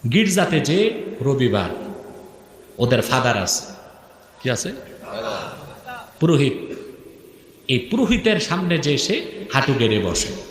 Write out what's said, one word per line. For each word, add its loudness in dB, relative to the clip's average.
গির্জাতে 4
যে 2
রবিবার 2
ওদের 4
ফাদার 2
আছে, -4
কি 0
আছে? -2
পুরোহিত। 4
এই 2
পুরোহিতের 2
সামনে 0
যে 0
সে -4
হাঁটু 2
গেড়ে 4
বসে। 0